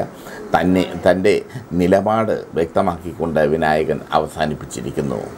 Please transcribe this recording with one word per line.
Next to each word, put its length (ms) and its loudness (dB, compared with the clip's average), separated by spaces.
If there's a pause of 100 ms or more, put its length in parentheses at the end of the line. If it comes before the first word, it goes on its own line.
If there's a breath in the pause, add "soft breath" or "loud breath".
(560 loud breath)
തന്നെ, 280 4 (220)
തൻ്റെ 300 6 (460 loud breath)
നിലപാട് 540 4 (220)
വ്യക്തമാക്കിക്കൊണ്ട് 840 -2 (120)
വിനായകൻ 460 0 (180)
അവസാനിപ്പിച്ചിരിക്കുന്നു 1040 -4 (160)